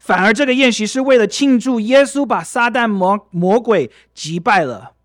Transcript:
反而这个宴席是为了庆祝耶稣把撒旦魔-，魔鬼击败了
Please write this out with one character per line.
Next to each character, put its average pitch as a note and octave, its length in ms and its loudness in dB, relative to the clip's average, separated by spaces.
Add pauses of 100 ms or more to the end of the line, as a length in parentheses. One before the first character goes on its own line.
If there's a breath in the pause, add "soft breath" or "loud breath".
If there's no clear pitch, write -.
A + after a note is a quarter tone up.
反 F3+ 180 -2
而 G3 140 2
这 C#4 120 0
个 B3+ 80 0
宴 B3+ 180 2
席 G#3+ 140 -4
是 A#3 160 -4
为 C4 160 2
了 G#3+ 120 4
庆 C4+ 300 0
祝 A#3+ 200 -2
耶 B3+ 260 2
稣 C#4 220 -4
把 G#3 160 -4
撒 A#3+ 260 -2
旦 A#3 200 -2
魔-， G3+ 420 -2
魔 F#3 300 0
鬼 G#3 320 0 (200 soft breath)
击 E3 280 -10
败 F#3+ 240 0
了 A#2 400 -12